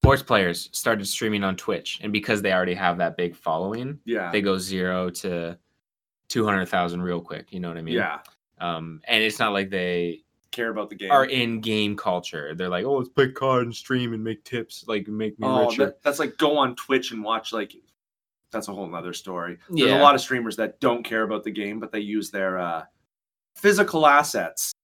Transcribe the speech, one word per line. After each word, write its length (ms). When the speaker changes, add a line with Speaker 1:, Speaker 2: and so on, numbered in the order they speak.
Speaker 1:
sports 200
players 500
started 340
streaming 360
on 140
Twitch, 460
and 100
because 280
they 120
already 220
have 240
that 180
big 180
following, 680
Speaker 2:
Yeah. 260
Speaker 1:
they 120
go 160
zero 520
to 480
two 160
hundred 240
thousand 340
real 180
quick, 320
you 80
know 80
what 100
I 40
mean? 140
Speaker 2:
Yeah. 240
Speaker 1:
Um, 460
and 180
it's 160
not 140
like 180
they 520
Speaker 2:
care 200
about 180
the 80
game. 140
Speaker 1:
are 160
in 340
game 360
culture. 580
They're 140
like, 160
"Oh, 140
let's 120
play 200
cod 320
and 120
stream 400
and 100
make 200
tips, 440
like, 200
make 300
me 80
Speaker 2:
Oh, 220
Speaker 1:
richer." 180
Speaker 2:
that, 160
that's 160
like, 200
go 180
on 200
Twitch 360
and 100
watch, 300
like, 220
that's 160
a 40
whole 140
nother 260
story. 460
There's 220
a 40
Speaker 1:
Yeah. 80
Speaker 2:
lot 120
of 60
streamers 360
that 240
don't 220
care 220
about 200
the 60
game, 280
but 140
they 80
use 300
their, 280
uh, 260
physical 500
assets 680